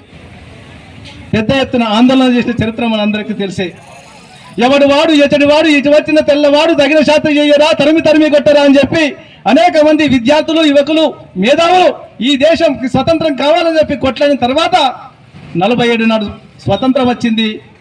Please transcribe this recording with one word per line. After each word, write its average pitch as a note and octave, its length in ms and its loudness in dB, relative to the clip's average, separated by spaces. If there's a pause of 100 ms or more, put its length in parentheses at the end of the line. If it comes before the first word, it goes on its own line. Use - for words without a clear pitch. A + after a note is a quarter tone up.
(1300)
పెద్ద A3 180 -2
ఎత్తున B3+ 320 0
ఆందోళన B3 540 2
చేసిన A#3 160 -2 (100)
చరిత్ర A3+ 220 -6
మనందరికీ G#3 480 -4
తెలిసే. F3+ 400 -8 (920)
"ఎవడు C#4+ 220 2
వాడు, D4 260 2
ఎచడి C#4+ 340 2
వాడు, D4+ 220 2
ఇటు C#4+ 220 0
వచ్చిన D4+ 300 2
తెల్లవాడు, D4 540 0
తగిన D4 260 0
శాస్త్రి D4+ 380 0
చేయరా, D4 340 2
తరిమి D#4 300 0
తరిమి D#4 280 2
కొట్టరా" D4 320 2
అని C#4+ 140 4
చెప్పి C#4+ 400 0 (320)
అనేక D#4+ 380 2
మంది D#4 220 2
విద్యార్థులు, D4 540 0
యువకులు, D4 520 0 (240)
మేధావులు E4 560 2 (280)
ఈ C4+ 160 -2
దేశంకి C#4+ 520 0
స్వతంత్రం D#4+ 460 -2
కావాలని D#4+ 420 0
చెప్పి D4+ 180 -2
కొట్లాడిన C#4 400 -2
తర్వాత C#4 580 -2 (640)
నలభై A#3 320 0
ఏడు A3+ 140 -2
నాడు A3 220 -2 (340)
స్వతంత్రం B3+ 480 -2
వచ్చింది. A3 520 -4 (220)